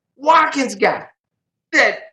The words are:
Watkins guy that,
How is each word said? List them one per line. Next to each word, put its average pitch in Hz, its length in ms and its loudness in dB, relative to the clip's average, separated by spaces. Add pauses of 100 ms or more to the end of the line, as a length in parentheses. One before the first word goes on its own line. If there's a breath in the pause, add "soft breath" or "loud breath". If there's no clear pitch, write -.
(160)
Watkins 285 600 0
guy - 320 -2 (640)
that, 247 420 0